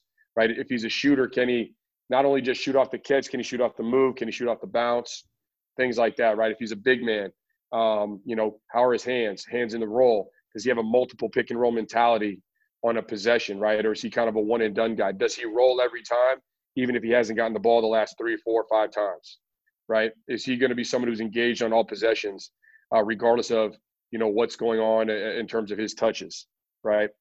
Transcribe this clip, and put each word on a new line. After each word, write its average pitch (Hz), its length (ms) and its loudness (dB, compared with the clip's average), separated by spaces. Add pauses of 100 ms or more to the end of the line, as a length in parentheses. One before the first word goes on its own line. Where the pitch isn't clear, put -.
(380)
right? 113 140 4
If 135 180 -8
he's 117 160 -2
a 110 40 -4
shooter, 135 380 2
can 123 220 0
he 120 240 -2 (360)
not 131 160 2
only 139 160 2
just 123 200 -2
shoot 135 160 0
off 127 140 2
the 120 80 -8
catch, 135 300 0
can 123 120 -6
he - 20 -6
shoot 120 160 -6
off 120 160 0
the 117 80 -8
move? 131 320 2
Can 113 140 -6
he - 20 -8
shoot 120 160 -4
off 110 140 -4
the 104 60 -12
bounce? 120 580 -4 (520)
Things 123 200 0
like 113 200 2
that, 113 200 2
right? 110 140 0
If 107 60 -8
he's 113 140 -8
a 110 60 -8
big 117 260 2
man, 104 280 -2 (420)
um, 107 520 0
you 113 120 -4
know, 107 220 -2 (100)
how 120 140 2
are 123 100 4
his 107 100 -2
hands? 117 420 -4
Hands 120 280 -4
in 117 80 -4
the 107 60 -4
roll. 113 440 2 (220)
Does 107 120 -12
he 123 40 2
have 117 100 2
a 113 40 -2
multiple 120 460 0
pick 123 200 -2
and 120 80 -4
roll 120 140 2
mentality 113 720 0 (420)
on 117 140 0
a 107 40 -2
possession, 110 560 -2
right? 107 280 0
Or 110 80 0
is - 80 -8
he 113 80 -6
kind 117 180 0
of 107 80 -4
a 110 60 0
one 113 200 0
and 104 140 -2
done 113 220 0
guy? 98 160 0
Does 110 200 0
he 123 120 -10
roll 123 360 4
every 120 220 -2
time, 127 360 2 (360)
even 123 220 0
if 107 60 -2
he 113 80 -4
hasn't 113 260 2
gotten 113 160 0
the 107 80 -4
ball 117 180 6
the 110 80 2
last 110 300 0
three, 113 180 -2
four, 113 340 -2
five 107 220 2
times, 98 480 -6 (480)
right? 110 240 2 (160)
Is 120 160 -6
he 127 140 -2
gonna 123 180 2
be 120 80 -4
someone 123 240 -2
who's 113 140 -4
engaged 113 420 -2
on 110 80 0
all 113 140 2
possessions, 104 680 -4 (420)
uh, 110 80 4
regardless 113 500 0
of, 110 260 0 (340)
you 113 80 -8
know, 113 80 0
what's 113 300 0
going 113 240 0
on 110 280 2
i-, 107 300 -4
in 110 80 -6
terms 107 240 -6
of 95 60 -6
his 107 160 -4
touches, - 540 -4 (360)
right? 107 260 0 (120)